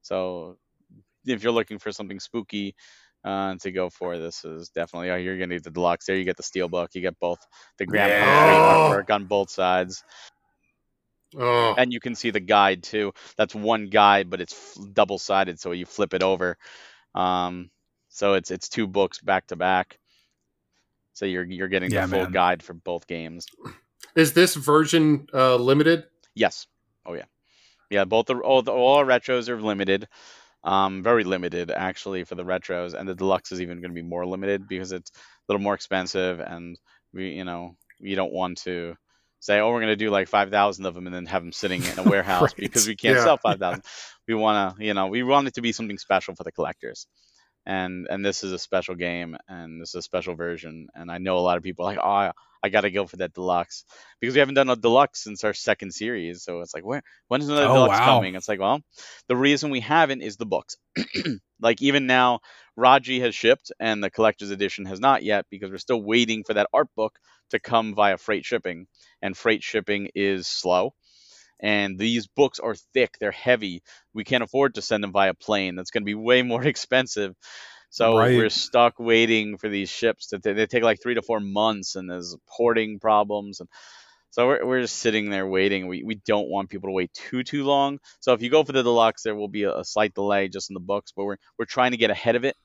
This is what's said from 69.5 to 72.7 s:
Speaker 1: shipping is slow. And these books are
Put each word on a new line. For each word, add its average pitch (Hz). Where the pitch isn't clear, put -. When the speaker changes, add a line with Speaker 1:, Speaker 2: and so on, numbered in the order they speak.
Speaker 1:
shipping 101
is 98
slow. 90
And 101
these 117
books 139
are 113